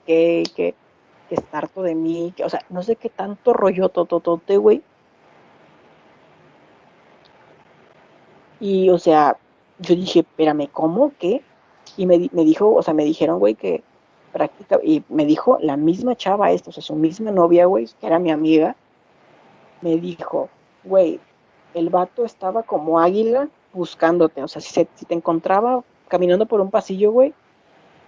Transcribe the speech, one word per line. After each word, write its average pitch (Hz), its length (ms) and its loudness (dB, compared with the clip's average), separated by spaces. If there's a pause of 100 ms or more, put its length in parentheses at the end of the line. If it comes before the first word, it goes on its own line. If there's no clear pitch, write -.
qué, 170 360 2
y 165 100 -4
que, 170 240 -4 (540)
que 175 80 -10
está - 220 -6
harto 156 240 -10
de 170 120 -2
mí, 165 420 -6
que, - 80 -8
o - 40 -6
sea, - 220 -10
no 180 120 -8
sé 226 140 -4
qué - 120 -10
tanto 202 440 -4
rollo 190 360 0
tototote, 170 680 -2
güey. 214 260 4 (3750)
Y, 190 320 2
o 175 80 4
sea, 151 380 4 (420)
yo 180 160 0
dije, 180 260 0
"Espérame, 151 520 -2
¿cómo? 190 460 0
¿Qué?". 190 240 -4 (540)
Y 196 100 -4
me 175 120 6
di-, 180 140 -2
me 170 120 2
dijo, 202 300 4
o 165 80 2
sea, 165 100 -4
me 156 120 0
dijeron, 160 340 0
güey, 208 160 2
que 180 280 -6 (500)
práctica-, - 500 -2
y 156 260 0
me - 160 -2
dijo 160 360 2
la 147 160 -2
misma 185 400 -2
chava 196 340 0
esta, 180 200 -4
o - 20 -18
sea, 156 100 -16
su - 120 -12
misma 170 360 -4
novia, 175 360 4
güey, 180 220 0 (120)
que - 60 -12
era 160 120 2
mi 175 120 -2
amiga, 160 460 2 (1080)
me 165 140 -2
dijo, 170 520 -8 (360)
"Güey, 190 360 2 (540)
el 170 160 -2
vato 185 340 -2
estaba 220 380 -6
como 165 380 -2
águila 226 480 0 (240)
buscándote, 165 680 -2
o 151 60 -8
sea, - 120 -16
si - 120 -16
se, 170 220 0
si - 120 -20
te - 80 -6
encontraba 190 680 -2 (240)
caminando 180 380 2
por 220 140 0
un 196 100 -2
pasillo, 202 420 0
güey, 262 220 2 (720)